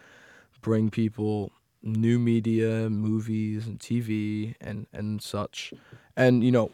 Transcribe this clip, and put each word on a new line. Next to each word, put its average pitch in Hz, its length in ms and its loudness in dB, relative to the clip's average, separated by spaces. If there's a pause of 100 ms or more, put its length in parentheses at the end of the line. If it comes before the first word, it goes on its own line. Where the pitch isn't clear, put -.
(600)
bring 110 300 2
people 107 600 -2 (320)
new 113 360 2
media, 113 720 2
movies 107 800 -2
and 107 140 -10
T - 200 -2
V 107 600 -4
and, 104 320 -10
and 107 280 -6
such. - 540 -8 (420)
And, 127 280 6
you 123 80 4
know, 113 220 2